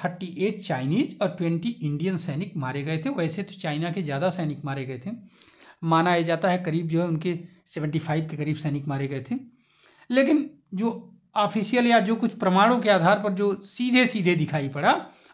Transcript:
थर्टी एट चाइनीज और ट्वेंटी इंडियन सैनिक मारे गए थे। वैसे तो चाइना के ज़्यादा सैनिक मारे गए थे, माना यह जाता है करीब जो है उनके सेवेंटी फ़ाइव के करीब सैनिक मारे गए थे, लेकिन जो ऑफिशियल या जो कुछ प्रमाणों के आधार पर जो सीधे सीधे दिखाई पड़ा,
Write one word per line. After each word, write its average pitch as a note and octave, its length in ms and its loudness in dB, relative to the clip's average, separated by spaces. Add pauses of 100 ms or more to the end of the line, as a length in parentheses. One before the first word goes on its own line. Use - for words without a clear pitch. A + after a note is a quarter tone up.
थर्टी F3+ 220 -6
एट F#3+ 360 -4
चाइनीज D3 600 -2
और F#3 140 -2
ट्वेंटी E3+ 340 -2
इंडियन D3+ 480 -4
सैनिक D#3 400 -6
मारे C#3 260 -4
गए D#3+ 140 -2
थे। D#3+ 120 -4
वैसे G3 340 -4
तो - 100 -12
चाइना D#3+ 380 -4
के F#3 120 -4
ज़्यादा D3 260 -2
सैनिक D3+ 360 -4
मारे C#3 200 -6
गए B2+ 200 -10
थे, G3+ 60 -8 (720)
माना E3 320 4
यह E3+ 80 2
जाता E3+ 260 0
है F3+ 140 0
करीब E3 240 -2
जो E3 140 0
है F3 60 0
उनके E3 320 -2 (260)
सेवेंटी D3+ 340 -4
फ़ाइव D#3 300 -2
के D3+ 80 -8
करीब D3 180 -2
सैनिक C#3+ 320 -4
मारे C#3 200 -4
गए C3+ 240 -6
थे, A#3+ 40 0 (760)
लेकिन C#4 480 2 (140)
जो - 460 -4 (160)
ऑफिशियल G#3+ 520 2
या A#3 120 6
जो G#3+ 160 2
कुछ A3+ 240 -2
प्रमाणों G3 400 4
के G#3+ 100 2
आधार G3 340 4
पर G#3 100 0
जो G3+ 320 0
सीधे B3 420 4
सीधे F3+ 280 2
दिखाई D3+ 340 0
पड़ा, D3+ 240 2 (400)